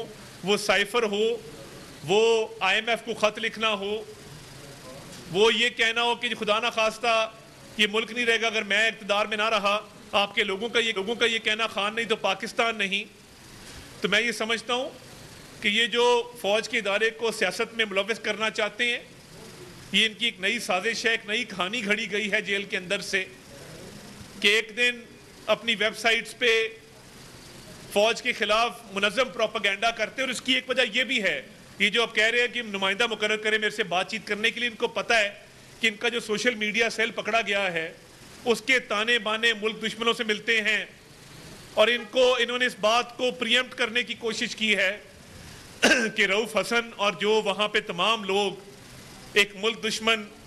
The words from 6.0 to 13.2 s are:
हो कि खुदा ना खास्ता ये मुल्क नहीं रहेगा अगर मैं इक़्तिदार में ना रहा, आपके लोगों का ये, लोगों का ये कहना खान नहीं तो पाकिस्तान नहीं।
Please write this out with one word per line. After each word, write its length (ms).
हो 140
कि 160
खुदा 280
ना 100
खास्ता 440
ये 80
मुल्क 240
नहीं 140
रहेगा 220
अगर 160
मैं 240
इक़्तिदार 400
में 100
ना 120
रहा, 240
आपके 280
लोगों 260
का 100
ये, 140
लोगों 220
का 100
ये 140
कहना 280
खान 260
नहीं 120
तो 120
पाकिस्तान 580
नहीं। 280